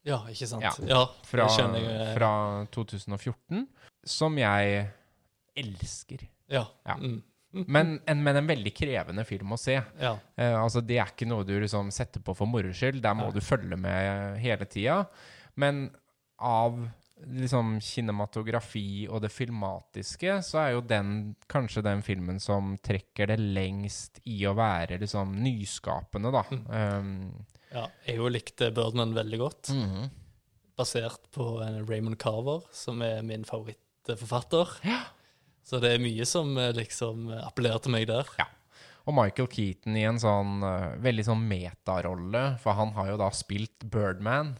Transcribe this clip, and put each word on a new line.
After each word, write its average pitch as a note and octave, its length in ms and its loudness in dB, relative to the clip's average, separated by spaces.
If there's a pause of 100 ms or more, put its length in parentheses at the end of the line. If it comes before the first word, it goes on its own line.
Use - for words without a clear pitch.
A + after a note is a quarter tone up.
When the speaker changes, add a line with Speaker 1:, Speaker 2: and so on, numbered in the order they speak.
Speaker 1:
Ja, C#3+ 140 0 (100)
ikke A2+ 180 -8
sant? A2 160 -6
Speaker 2:
Ja. G#2+ 100 2 (140)
Speaker 1:
Ja, B2+ 200 8 (180)
Speaker 2:
Fra, A#2+ 240 4
Speaker 1:
det A2 100 6
skjønner A2+ 220 4
jeg. A2 360 -2
Speaker 2:
fra G#2 540 2
to A#2 140 -4
tusen G2+ 300 -8
og G2 60 -4
fjorten, F#3 460 -4 (380)
som D#3 340 0
jeg G2+ 520 4 (640)
elsker. - 720 -10 (200)
Speaker 1:
Ja. C3 180 0 (200)
Speaker 2:
Ja. - 100 0
Speaker 1:
Mm. C3 260 -4 (300)
Speaker 2:
Men D#3+ 560 4
en, D3 160 4
men C#3+ 120 6
en C#3+ 120 2
veldig A2+ 260 0
krevende G#2 520 -2
film G2 260 -4
å A#2+ 60 -2
se. C3 160 2 (260)
Speaker 1:
Ja. B2 140 0 (240)
Speaker 2:
Eh, A#2+ 180 4
altså, A2+ 240 2
det A#2 180 0
er G#2+ 140 2
ikke - 160 -4
noe A2 160 0
du F#2+ 160 -2
liksom G2+ 320 -2
setter - 320 -6
på F#2+ 100 -2
for G2+ 140 0
moro G#2 240 0
skyld. C3 300 -2
Der A2 120 4
må A2 120 -2
Speaker 1:
Ja. G#2 40 -2
Speaker 2:
du G2+ 100 0
følge F#2+ 380 0
med G2 640 0
hele A2 240 0
tida. C#3 420 0 (480)
Men C#3+ 360 0 (480)
av A#2 500 2 (400)
liksom B2+ 500 0
kinematografi G#2+ 1300 -2
og A2 120 -2
det G#2 100 -2
filmatiske, A2+ 1120 -4
så D#3+ 240 0
er C3 60 2
jo A#2+ 80 2
den G#2+ 560 0 (100)
kanskje A#2+ 380 0
den G2+ 180 2
filmen F#2 380 -2
som G2 380 0
trekker - 500 -2
det G#2+ 100 4
lengst G2+ 880 -2
i A2 180 -4
å G2 120 4
være F2+ 420 2
liksom G2 380 -2
nyskapende, G#2 960 -2
da. B2+ 100 4
Speaker 1:
Mm. A#2+ 280 -6
Speaker 2:
Ehm, G2+ 720 -2 (280)
Speaker 1:
Ja, A#2 140 -4 (200)
jeg B2 100 -2
jo A#2 120 2
likte A#2 460 0
Birdman A2+ 400 2
veldig A2 240 -2
godt. C3 320 -4
Speaker 2:
Mhm. A2+ 400 -2 (640)
Speaker 1:
Basert A#2 560 -4
på A#2 300 -4
en A2 240 -4
Raymond A2 320 -2
Carver, B2+ 440 -2 (100)
som A#2+ 300 -6
er A2 200 -2
min A2 220 -6
favorittforfatter. A#2 1200 -2 (160)
Speaker 2:
Ja. A#3+ 200 0 (600)
Speaker 1:
Så B2+ 160 -2
det A#2+ 140 6
er A#2+ 80 4
mye A#2 240 0
som, C#3+ 320 0
eh, B2 140 2
liksom, A2+ 600 -4
eh, A2+ 140 -8
appellerer A#2 340 0
til B2+ 120 0
meg A2+ 160 2
der. A#2 160 0 (140)
Speaker 2:
Ja. C#3+ 60 4 (640)
Og D3 80 0
Michael A2 340 4
Keaton G#2+ 480 -2
i A2 80 4
en A2+ 140 2
sånn, G2+ 440 4
eh, F#2 360 -2
veldig A2 260 2
sånn A2+ 240 2
metarolle, F#2 1120 -2
for A2 140 4
han G#2+ 180 2
har G#2 140 -2
jo G2+ 100 -2
da G2 140 2
spilt - 480 -6 (100)
Birdman. A2 720 0